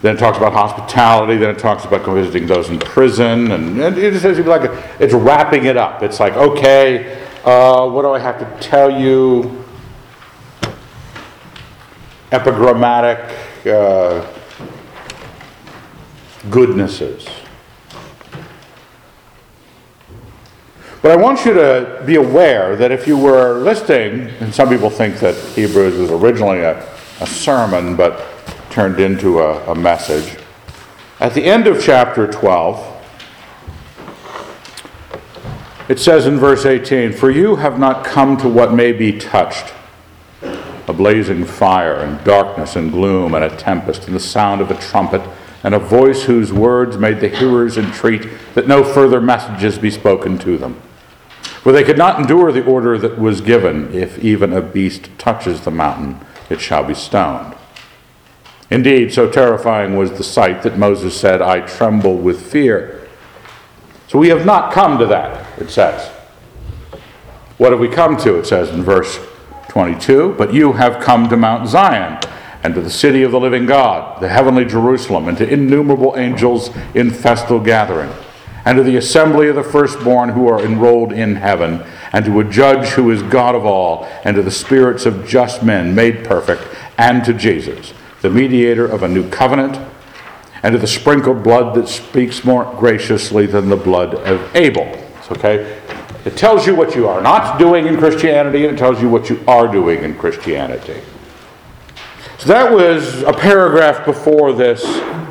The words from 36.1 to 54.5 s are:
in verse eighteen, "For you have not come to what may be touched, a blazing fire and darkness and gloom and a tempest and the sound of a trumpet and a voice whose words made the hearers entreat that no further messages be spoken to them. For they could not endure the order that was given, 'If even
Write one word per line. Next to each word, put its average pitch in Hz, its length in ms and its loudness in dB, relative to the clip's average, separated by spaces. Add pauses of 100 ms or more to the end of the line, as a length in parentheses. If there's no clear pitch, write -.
in 143 120 0
verse 135 260 2
eighteen, 127 480 0
"For 135 180 0
you 180 260 2
have 139 220 -4
not 131 240 0
come 135 360 0
to 127 100 0
what 117 240 2
may 120 200 2
be 107 260 -2
touched, - 560 -4 (640)
a - 540 -12
blazing 95 500 0
fire 90 520 0
and 73 280 -8
darkness 95 500 0
and 80 160 -4
gloom 90 440 0
and 78 100 0
a 78 100 -6
tempest 87 520 -6
and 92 100 -6
the 90 40 -4
sound 101 420 -2
of 95 80 -4
a - 100 -6
trumpet 98 400 -2 (420)
and 101 120 -2
a 104 40 2
voice 127 440 2
whose 117 280 0
words 120 460 0
made 107 240 -2
the 101 80 -2
hearers 120 480 0
entreat 110 500 -2 (280)
that - 120 0
no 139 160 4
further 135 380 4
messages 110 560 -2
be 107 140 -2
spoken 95 480 -2
to 87 180 -4
them. - 240 -10 (640)
For - 300 0
they 139 120 6
could 147 140 2
not 175 200 4
endure 151 340 4
the 127 120 -2
order 120 320 2
that 110 220 -4
was 107 240 -2
given, 87 500 0
'If 90 280 -6
even 101 340 0